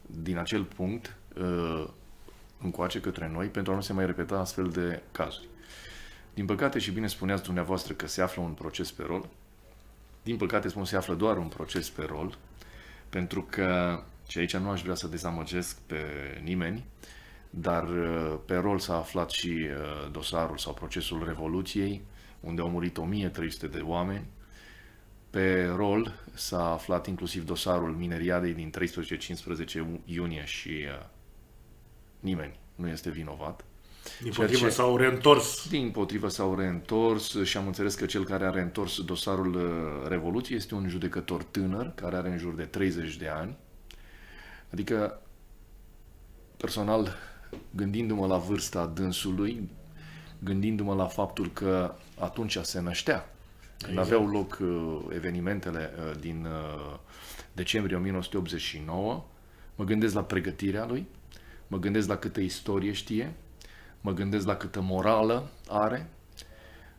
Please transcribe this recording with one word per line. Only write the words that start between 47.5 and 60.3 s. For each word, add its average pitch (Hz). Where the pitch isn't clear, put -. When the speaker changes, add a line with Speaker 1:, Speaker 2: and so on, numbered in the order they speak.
Speaker 1:
gândindu-mă 101
la 92
vârsta 87
dânsului, 95
gândindu-mă 98
la 95
faptul 92
că 92
atunci 101
se -
năștea, 87
când 90
Speaker 2:
Exact. 92
Speaker 1:
aveau 107
loc, 101
uh, 82
evenimentele, 87
uh, 78
din, 82
uh, 76
decembrie 95
o 87
mie 95
nouă 92
sute -
optzeci 85
și 78
nouă, 101
mă 104
gândesc 107
la 101
pregătirea 95